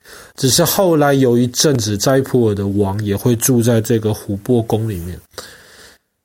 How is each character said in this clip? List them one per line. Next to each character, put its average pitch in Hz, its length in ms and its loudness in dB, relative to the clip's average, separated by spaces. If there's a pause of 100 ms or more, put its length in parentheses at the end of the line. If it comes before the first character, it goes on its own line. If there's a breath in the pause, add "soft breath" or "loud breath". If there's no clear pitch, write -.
(380 loud breath)
只 131 140 0
是 170 120 2
后 175 320 2
来 143 200 4
有 127 200 4
一 123 120 2
阵 143 280 0
子 104 220 -2
斋 135 240 2
普 131 220 0
尔 104 100 2
的 98 140 -4
王 101 360 -2
也 101 120 -2
会 120 200 0
住 120 240 0
在 113 220 2
这 117 160 0
个 107 140 -2
琥 104 320 -6
珀 123 180 2
宫 113 260 -2
里 104 100 -6
面。 85 220 -12 (1040 loud breath)